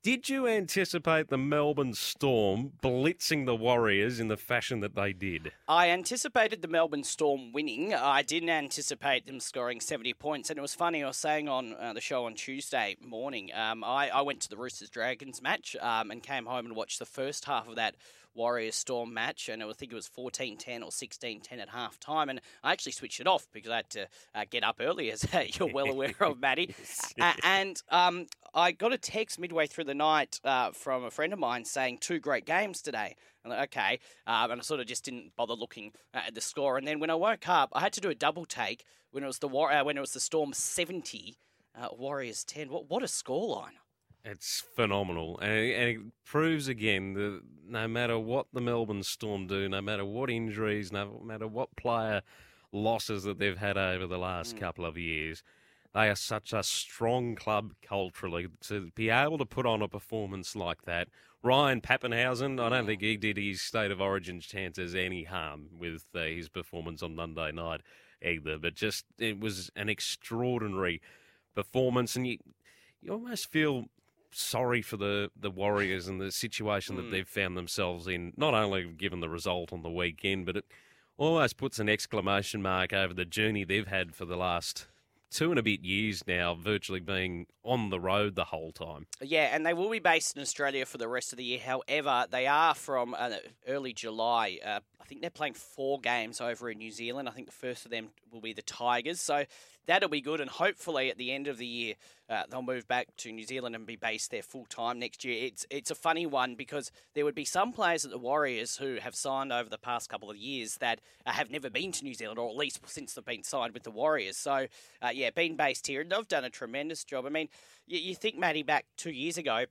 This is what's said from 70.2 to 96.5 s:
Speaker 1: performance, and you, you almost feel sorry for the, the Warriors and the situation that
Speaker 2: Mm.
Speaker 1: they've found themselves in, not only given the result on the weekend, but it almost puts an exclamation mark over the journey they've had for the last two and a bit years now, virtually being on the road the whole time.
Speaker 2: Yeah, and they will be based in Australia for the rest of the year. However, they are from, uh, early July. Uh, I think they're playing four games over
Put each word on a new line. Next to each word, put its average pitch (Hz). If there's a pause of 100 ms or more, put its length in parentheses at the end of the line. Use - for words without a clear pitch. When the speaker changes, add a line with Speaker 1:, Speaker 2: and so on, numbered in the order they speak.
Speaker 1:
performance, 123
and 127
you, 123 (640)
you -
almost 233
feel 147 (460)
sorry 120
for -
the, 101
the 101
Warriors 95
and 95
the 98
situation 104
that 87
Speaker 2:
Mm. -
Speaker 1:
they've 95
found 92
themselves 87
in, 87
not 143
only 98
given 87
the 82
result 87
on 87
the 82
weekend, 90
but 92
it 101 (520)
almost 156
puts 135
an 107
exclamation 101
mark 92
over 95
the 90
journey 107
they've 98
had 92
for -
the 87
last 90 (440)
two 160
and 156
a 117
bit 107
years 98
now, 87
virtually 95
being 90 (180)
on 113
the 92
road 98
the 85
whole 80
time. 80 (140)
Speaker 2:
Yeah, 143
and 156
they 170
will 185
be 226
based 165
in 143
Australia 135
for -
the 117
rest 123
of 123
the 127
year. 123
However, 131
they 127
are 151
from, 123
uh, 110 (320)
early 131
July. 113
Uh, 104 (200)
I -
think 139
they're 170
playing 151
four 135
games 117
over 120